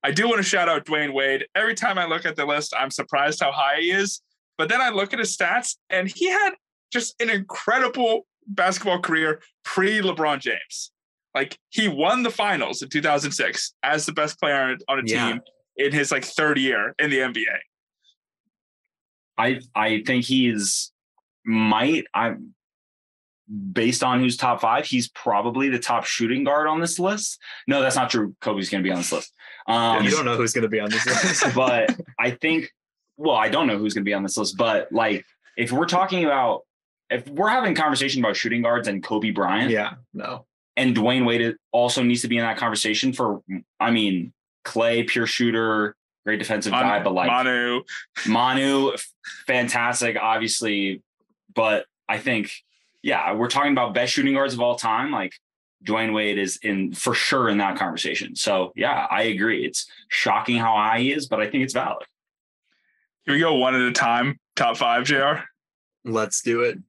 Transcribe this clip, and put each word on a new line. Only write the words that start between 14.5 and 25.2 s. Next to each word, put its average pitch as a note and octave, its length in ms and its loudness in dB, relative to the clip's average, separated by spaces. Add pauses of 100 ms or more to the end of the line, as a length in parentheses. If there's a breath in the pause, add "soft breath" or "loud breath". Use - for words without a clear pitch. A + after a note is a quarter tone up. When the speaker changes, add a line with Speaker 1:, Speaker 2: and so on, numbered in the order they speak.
Speaker 1:
on, C3 240 0 (100)
on C3+ 120 0
a - 40 -4
Speaker 2:
Yeah. A#2 280 0
Speaker 1:
team A#2 80 -6 (360)
in C#3+ 160 0
his, C#3+ 200 0
like, C3+ 120 -2
third D3+ 340 0
year A#2+ 400 0
in C#3+ 120 0
the C3+ 120 2
N B2+ 100 -2
B A2 180 -4
A. A#2 80 -4 (1800 soft breath)
Speaker 3:
I, B2+ 180 0 (140)
I A2 320 0
think B2+ 180 2
he B2+ 240 4
is, G#2 440 -2 (520)
might, A2+ 600 2 (100)
I, A2+ 200 0 (1400)
based A#2 320 2
on B2+ 160 4
who's B2 160 2
top B2 240 0
five, B2 260 2
he's B2 220 0
probably A#2 600 0